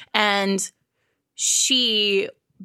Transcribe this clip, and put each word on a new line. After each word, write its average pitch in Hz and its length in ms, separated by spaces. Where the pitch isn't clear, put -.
And 202 560
she 214 920